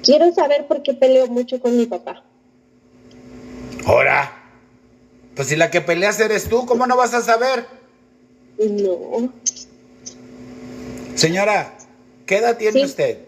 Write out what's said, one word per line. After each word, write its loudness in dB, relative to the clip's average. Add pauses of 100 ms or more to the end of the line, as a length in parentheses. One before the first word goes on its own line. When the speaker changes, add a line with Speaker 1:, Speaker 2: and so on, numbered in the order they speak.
Speaker 1:
Quiero 6
saber 0
por -4
qué -2
peleo 4
mucho -4
con 0
mi 2
papá. -12 (1600)
Speaker 2:
Ahora, 2 (1000)
pues -6
si 0
la 4
que 0
peleas 0
eres 0
tú, 2
¿cómo 2
no 2
vas 2
a 0
saber? 0 (960)
Speaker 1:
No. -2 (1800)
Speaker 2:
Señora, 0 (520)
¿qué 0
edad 0
tiene 2
Speaker 1:
Sí. 2
Speaker 2:
usted? -4